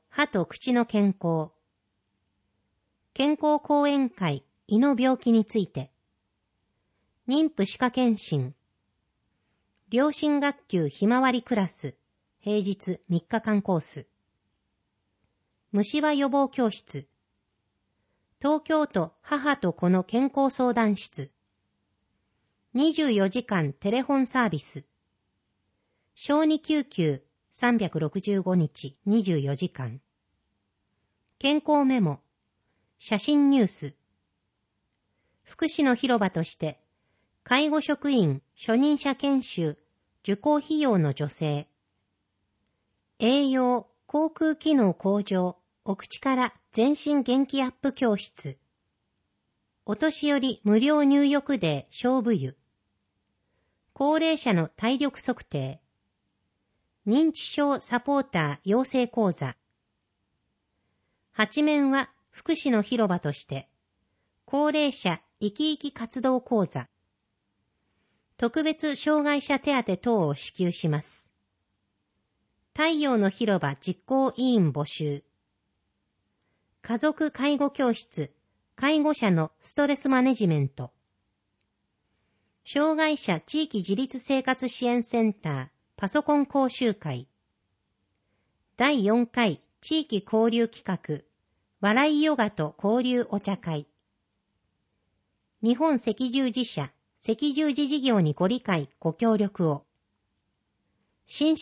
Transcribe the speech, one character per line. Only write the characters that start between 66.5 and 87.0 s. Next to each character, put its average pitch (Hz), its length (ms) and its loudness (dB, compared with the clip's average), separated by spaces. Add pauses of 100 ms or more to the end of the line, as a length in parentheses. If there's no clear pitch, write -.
座。 127 220 -10 (1500)
特 240 260 -2
別 311 340 -2
障 302 280 0
害 285 180 0
者 277 160 -2
手 277 240 -2
当 185 140 -4
等 214 320 0
を 143 60 -2
支 - 180 -10
給 175 200 -2
し - 160 -4
ま 147 140 -2
す。 - 240 -20 (1500)
太 311 280 0
陽 269 180 2
の 196 100 2
広 196 320 0
場 139 160 -4
実 - 300 -8
行 269 300 0
委 254 180 2
員 170 180 4
募 147 120 -4
集。 143 400 -6 (1600)
家 226 140 -4
族 302 340 -2
介 285 280 -2
護 285 120 0
教 254 220 0
室、 - 400 -8 (440)
介 302 240 0
護 302 120 2
者 233 180 0
の 160 300 2
ス - 140 -20
ト 285 120 2
レ 277 100 0
ス 277 120 -4
マ 262 140 4
ネ 262 100 4
ジ 214 160 0
メ 151 120 2
ン 135 80 0
ト。 - 240 -14 (1700)
障 302 320 0
害 311 200 2
者 180 240 -2
地 311 240 -4
域 220 140 -4
自 190 180 -2
立 262 220 -4
生 262 240 -2
活 262 260 -2
支 247 180 -6
援 240 160 0
セ 233 200 -2
ン 214 120 2
タ - 160 -8
ー、 135 180 -6 (280)
パ 196 120 -6
ソ 302 140 -2
コ 294 140 0
ン 285 100 2
講 269 240 0
習 226 240 -2
会。 131 340 -10 (1500)